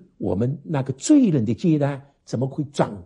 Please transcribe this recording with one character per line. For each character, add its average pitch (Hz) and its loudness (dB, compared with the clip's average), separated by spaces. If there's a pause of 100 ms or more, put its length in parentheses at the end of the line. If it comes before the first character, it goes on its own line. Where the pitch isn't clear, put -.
(160)
我 95 -4
们 123 -2
那 139 -4
个 131 -6
罪 277 4
人 139 2
的 113 0
阶 156 2
段， 139 -2 (220)
怎 - -8
么 127 -2
会 135 -6
转 131 -2 (160)